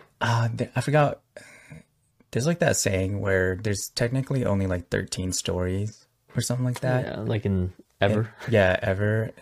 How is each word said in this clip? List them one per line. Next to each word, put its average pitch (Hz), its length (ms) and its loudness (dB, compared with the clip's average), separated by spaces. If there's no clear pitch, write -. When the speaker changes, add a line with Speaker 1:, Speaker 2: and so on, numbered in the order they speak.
Speaker 1:
uh, 117 340 2
th-, 117 200 -4
I 127 60 -2
forgot, 143 400 2
there's, 120 140 0
like, 165 140 2
that - 180 2
saying 98 420 0
where 92 440 2
there's 101 260 -2
technically 127 560 -2
only, 98 220 2
like, 90 220 -4
thirteen 95 440 -4
stories 92 720 -4
or 123 60 -2
something 123 240 -2
like 123 160 -4
that. 127 240 0
Speaker 2:
Yeah, - 160 -8
like, 110 260 -2
in 92 260 0
ever. 107 300 2
Speaker 1:
And, 117 80 -2
yeah, 95 300 6
ever. 104 480 0